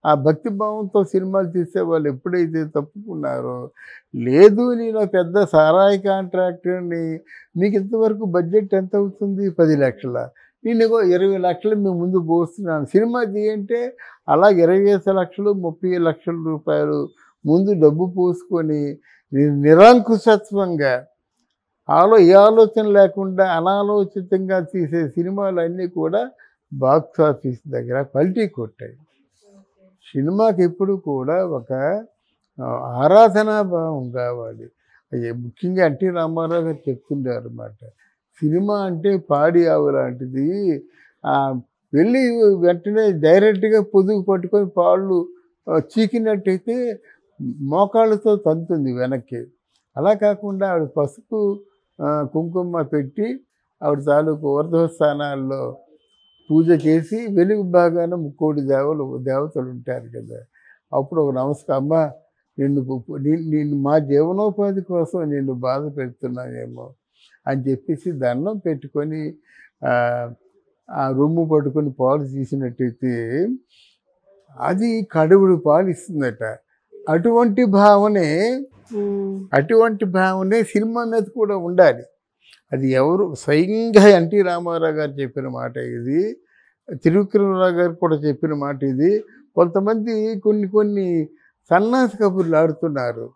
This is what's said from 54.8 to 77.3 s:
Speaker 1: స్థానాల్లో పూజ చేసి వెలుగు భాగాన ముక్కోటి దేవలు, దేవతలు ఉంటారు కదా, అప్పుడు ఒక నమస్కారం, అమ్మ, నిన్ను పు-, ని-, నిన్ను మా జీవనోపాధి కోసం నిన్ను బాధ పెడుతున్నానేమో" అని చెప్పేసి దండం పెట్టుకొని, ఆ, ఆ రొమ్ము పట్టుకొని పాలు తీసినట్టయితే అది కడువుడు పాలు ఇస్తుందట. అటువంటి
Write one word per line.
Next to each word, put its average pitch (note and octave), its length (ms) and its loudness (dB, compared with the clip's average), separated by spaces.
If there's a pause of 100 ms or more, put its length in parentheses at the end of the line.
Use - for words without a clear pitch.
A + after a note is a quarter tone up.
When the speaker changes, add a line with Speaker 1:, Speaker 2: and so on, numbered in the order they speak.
Speaker 1:
స్థానాల్లో C#3 920 -4 (720)
పూజ D#3+ 360 2
చేసి E3 440 0
వెలుగు G3 320 2
భాగాన F3 520 2
ముక్కోటి D3+ 460 -4
దేవలు, C3+ 600 -2
దేవతలు C3+ 480 -6
ఉంటారు B2 380 -10
కదా, A2+ 280 -16 (560)
అప్పుడు C#3 280 -4
ఒక C#3 140 -2
నమస్కారం, C3+ 480 -4
అమ్మ, D#3 280 0 (480)
నిన్ను C#3 260 -2
పు-, C3 320 -10
ని-, D#3 340 -2
నిన్ను D3 260 -2
మా C#3 220 0
జీవనోపాధి G3 840 0
కోసం E3+ 500 -4
నిన్ను C#3 220 -4
బాధ C#3 440 -6
పెడుతున్నానేమో" B2 1000 -12 (520)
అని C3+ 240 -4
చెప్పేసి C#3+ 420 -6
దండం C#3 460 -4
పెట్టుకొని, D#3 760 -8 (500)
ఆ, C3 40 -2 (1000)
ఆ C3+ 200 -4
రొమ్ము D#3 340 0
పట్టుకొని D3 480 -2
పాలు C3+ 340 -2
తీసినట్టయితే B2+ 1200 -6 (1120)
అది G3+ 520 -2
కడువుడు F3 540 4
పాలు E3+ 220 4
ఇస్తుందట. C#3+ 540 -6 (640)
అటువంటి A3+ 560 2